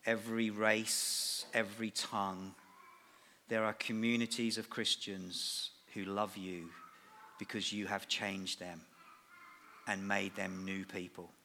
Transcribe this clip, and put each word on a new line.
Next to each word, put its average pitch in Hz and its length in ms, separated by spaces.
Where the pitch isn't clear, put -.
every 113 440
race, - 1040
every 110 380
tongue, 95 640
there 110 160
are 107 80
communities 113 880
of 110 120
Christians 92 1000
who 101 100
love 98 320
you 90 360
because - 320
you 104 160
have 98 220
changed 98 500
them 87 220
and 98 220
made 98 260
them 92 300
new 95 180
people. 90 460